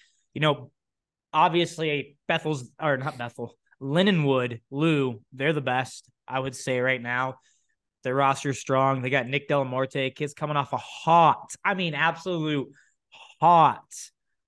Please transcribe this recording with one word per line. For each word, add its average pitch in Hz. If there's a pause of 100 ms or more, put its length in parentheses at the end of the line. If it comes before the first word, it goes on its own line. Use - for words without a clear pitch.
(340)
You -
know, 143 (640)
obviously 160 (100)
Bethel's, 156 (100)
or 147
not 135
Bethel, 120 (240)
Lindenwood, 139 (100)
Lou, 139 (120)
they're 135
the 147
best, 127 (180)
I 127
would 131
say 131
right 127
now. 127 (640)
Their 127
roster's 135
strong. 135
They 127
got 127
Nick 139
Delamorte, 131
kids 147
coming 151
off 143
a 127
hot, - (140)
I 202
mean, 180
absolute 156 (720)
hot 160 (640)